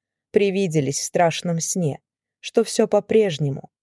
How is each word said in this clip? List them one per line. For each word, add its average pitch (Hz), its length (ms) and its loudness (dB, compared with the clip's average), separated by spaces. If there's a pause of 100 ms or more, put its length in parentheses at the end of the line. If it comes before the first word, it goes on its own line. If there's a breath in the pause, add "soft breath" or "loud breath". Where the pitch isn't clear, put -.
(320)
привиделись 180 680 0
в - 40 -6
страшном 170 560 0
сне, 160 420 -4 (380)
что - 240 0
всё 214 240 0
по-прежнему, 196 840 0 (140)